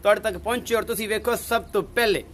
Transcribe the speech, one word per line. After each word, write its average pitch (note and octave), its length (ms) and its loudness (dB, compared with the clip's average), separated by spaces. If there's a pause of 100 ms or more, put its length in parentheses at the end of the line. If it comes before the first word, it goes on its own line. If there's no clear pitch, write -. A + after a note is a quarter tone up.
ਤੁਹਾਡੇ G#3 180 6
ਤੱਕ G3+ 160 -2
ਪਹੁੰਚੇ A#3 380 -2
ਔਰ G#3+ 80 2
ਤੁਸੀਂ A3 260 -4
ਵੇਖੋ A3 260 0
ਸਭ - 280 -2
ਤੋਂ G3+ 200 0 (120)
ਪਹਿਲੇ। G#3 280 2 (100)